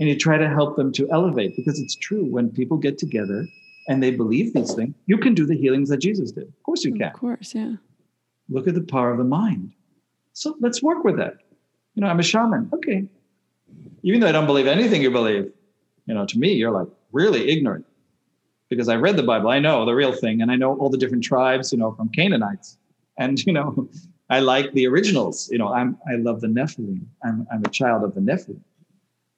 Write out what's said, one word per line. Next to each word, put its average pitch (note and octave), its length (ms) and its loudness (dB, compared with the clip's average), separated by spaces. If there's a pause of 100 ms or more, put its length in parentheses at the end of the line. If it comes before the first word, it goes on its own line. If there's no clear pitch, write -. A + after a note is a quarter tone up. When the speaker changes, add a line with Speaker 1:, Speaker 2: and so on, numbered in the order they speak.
Speaker 1:
And D#3 80 2
you C#3 80 2
try D#3 220 2
to D#3 100 2
help D3 280 0
them C3+ 160 0
to C#3 180 0
elevate D#3 440 0
because C3+ 240 -4
it's B2 160 -6
true. G#3 300 -4
When B2 260 -2
people B2+ 280 -2
get C#3 200 -2
together G#2+ 480 -4 (420)
and C3+ 140 0
they B2+ 80 2
believe A#2+ 440 0
these - 200 0
things, A2+ 200 -4 (120)
you G#3 120 4
can A#3+ 160 4
do E3 100 2
the D3+ 100 2
healings C#3 360 2
that C#3+ 80 0
Jesus E3 340 -2
did. - 160 -12
Of - 140 -20
course E4+ 220 -4
you C4+ 80 0
Speaker 2:
Of G#3+ 60 -4
Speaker 1:
can. - 140 -4
Speaker 2:
course, - 420 -8
yeah. A3+ 200 -6 (760)
Speaker 1:
Look C3 160 0
at E3+ 60 0
the E3+ 80 0
power B2 280 0
of A#2+ 80 -2
the B2+ 60 0
mind. C#3 480 0 (600)
So D#4 260 -8
let's A#3+ 220 -2
work E4 220 0
with E3+ 120 2
that. - 180 -4 (600)
You G#3 80 -4
know, G3 60 2
I'm E3+ 120 2
a - 20 2
shaman. A3+ 500 0
Okay. C4 340 -4 (960)
Even G#3 180 2
though G#3+ 80 6
I D#3+ 40 4
don't D3+ 140 4
believe C#3 200 4
anything F3+ 360 4
you C3 80 4
believe, G#2+ 420 0 (540)
you A2+ 80 -4
know, G2+ 120 -2
to A2 120 -4
me, F3 160 2
you're, A2+ 160 0
like, F#2 180 -2 (240)
really C#3 380 2
ignorant B2 340 -2 (840)
because A#2+ 200 -2
I A2+ 80 2
read F3 200 2
the D3 60 2
Bible. A2+ 280 2
I C3+ 80 4
know C#3+ 260 2
the A#2 100 2
real C3 180 2
thing. A2+ 300 -2
And A#2 80 2
I B2+ 60 2
know C3 220 2
all C#3 120 0
the C3+ 80 -2
different B2 260 0
tribes, C3 480 0
you B2+ 60 0
know, A2+ 140 -2
from A2+ 160 -6
Canaanites. A2 680 -2 (400)
And, C3 280 -2
you F#3+ 60 2
know, C3+ 360 -2 (420)
I C3 100 4
like C3+ 320 2
the C3 140 2
originals. D3+ 640 0
You A#2+ 60 0
know, G#2 140 0
I'm, B2 260 -2 (120)
I B2 60 -2
love A#2 240 -2
the A#2 80 -6
Nephilim. A2 540 -4 (200)
I'm, A2+ 300 -4
I'm A2 120 -4
a G#2+ 40 0
child A#2 360 0
of F#2+ 100 -4
the F#2+ 60 -4
Nephilim. B2+ 400 -2 (760)